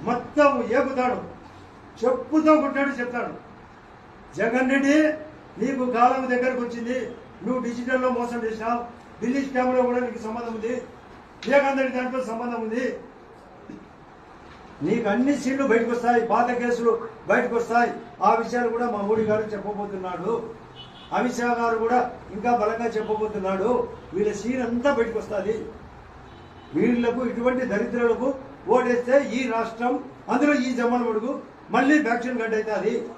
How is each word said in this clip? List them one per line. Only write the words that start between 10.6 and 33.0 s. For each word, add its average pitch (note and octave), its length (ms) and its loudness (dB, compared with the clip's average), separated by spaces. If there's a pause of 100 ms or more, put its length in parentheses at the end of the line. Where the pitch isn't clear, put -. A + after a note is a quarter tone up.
వివేకానంద C4+ 400 4
రెడ్డి B3 160 -2
దాంట్లో B3 220 -2 (100)
సంబంధం A#3 340 -4
ఉంది, A#3+ 200 -2 (2000)
నీకు A3 280 2
అన్ని C4 280 4
సీన్లు C4+ 300 0
బయటకు A#3 220 4
వస్తాయి, A#3 280 4 (100)
పాత A#3+ 160 4 (120)
కేసులు A#3 320 2 (380)
బయటకు A#3+ 300 2
వస్తాయి. A#3 320 2 (360)
ఆ A3 40 8 (100)
విషయాలు A#3 340 0
కూడా A#3+ 200 0
మా G3+ 140 -4
మోడీ A3 200 2
గారు G#3+ 240 0
చెప్పబోతున్నాడు, F#3+ 800 -6 (840)
అమిత్ A#3 240 0
షా A#3+ 180 2
గారు A#3 240 2
కూడా A#3 160 2 (380)
ఇంకా A3 160 0 (100)
బలంగా A3+ 320 0
చెప్పబోతున్నాడు. G#3 800 -2 (420)
వీళ్ళ G#3 160 0 (100)
సీన్ B3 280 -2
అంతా A#3+ 300 0
బయటకు A3+ 220 0
వస్తుంది. G3+ 360 -4 (1200)
వీళ్లకు A#3+ 460 2 (100)
ఇటువంటి B3 400 0
దరిద్రులకు A#3 560 0 (460)
ఓటేస్తే B3 420 2 (220)
ఈ C4 40 -2 (120)
రాష్ట్రం, A#3+ 400 -2 (400)
అందులో D4 200 4 (140)
ఈ - 20 -2 (100)
జమ్మల A#3+ 280 2
మడుగు A3 240 -2 (440)
మళ్ళీ C#4 200 4 (120)
వ్యాక్సిన్ A#3+ 340 -2
గడ్డ G#3+ 180 -2
అవుతుంది. G#3+ 360 -2 (220)